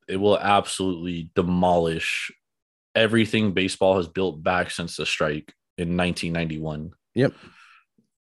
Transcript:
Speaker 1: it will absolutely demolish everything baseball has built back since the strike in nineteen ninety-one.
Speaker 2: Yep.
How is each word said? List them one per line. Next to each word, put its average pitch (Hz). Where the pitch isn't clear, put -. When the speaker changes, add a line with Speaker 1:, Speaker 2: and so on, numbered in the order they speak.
Speaker 1:
it 95
will 98
absolutely 90
demolish 87
everything 110
baseball 95
has 87
built 82
back 90
since -
the 76
strike 76
in 87
nineteen 87
ninety-one. 80
Speaker 2:
Yep. 123